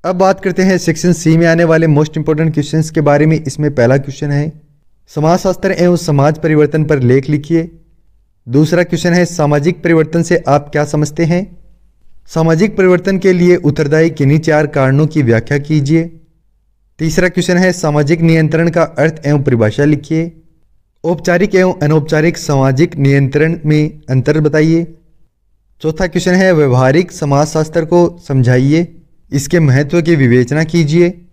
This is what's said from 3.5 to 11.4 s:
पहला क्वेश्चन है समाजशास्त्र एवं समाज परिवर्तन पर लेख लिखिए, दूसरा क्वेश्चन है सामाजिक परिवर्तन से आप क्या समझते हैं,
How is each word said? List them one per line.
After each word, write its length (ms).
पहला 220
क्वेश्चन 340
है 200
समाजशास्त्र 640
एवं 240
समाज 400
परिवर्तन 480
पर 160
लेख 280
लिखिए, 400
दूसरा 360
क्वेश्चन 300
है 120
सामाजिक 580
परिवर्तन 400
से 240
आप 240
क्या 140
समझते 400
हैं, 200